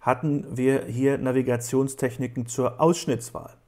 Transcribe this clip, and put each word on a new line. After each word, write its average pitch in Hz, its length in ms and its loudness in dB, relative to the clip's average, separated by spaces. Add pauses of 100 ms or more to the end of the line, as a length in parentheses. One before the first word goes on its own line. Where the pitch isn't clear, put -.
hatten 143 460 0 (100)
wir 131 300 2
hier 131 320 2
Navigationstechniken 127 1300 0
zur - 340 -2
Ausschnittswahl. 156 680 0 (180)